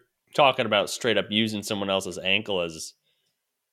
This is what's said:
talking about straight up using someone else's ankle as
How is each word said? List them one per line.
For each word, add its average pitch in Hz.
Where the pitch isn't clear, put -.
talking 131
about 104
straight 113
up 95
using 107
someone 101
else's 95
ankle 95
as 80